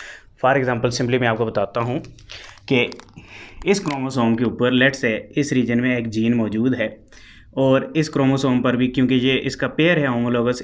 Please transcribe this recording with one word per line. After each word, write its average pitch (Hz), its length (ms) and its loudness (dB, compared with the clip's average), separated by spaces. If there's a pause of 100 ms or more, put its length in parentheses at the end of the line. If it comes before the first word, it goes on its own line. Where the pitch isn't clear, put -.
(440)
For 135 120 4
example, 123 360 0
simply 123 280 0
मैं 123 80 2
आपको 113 180 0
बताता 104 340 -4
हूँ 120 200 -4 (720)
कि 123 180 2 (760)
इस 202 140 2
क्रोमोसोम 131 540 0
के 120 100 0
ऊपर, 123 340 2
let's 135 220 2
say, 117 120 0 (260)
इस 143 140 -2
रीजन 120 280 0
में 127 180 0
एक 117 100 -6
जीन 110 260 0
मौजूद 113 400 0
है 110 140 -2 (680)
और 135 400 2
इस 156 120 0
क्रोमोसोम 135 540 2
पर 123 140 2
भी, 123 120 2
क्योंकि 127 260 2
ये 131 220 2
इसका 127 320 -4
पेयर 160 300 2
है 143 100 2
homologous, 120 560 0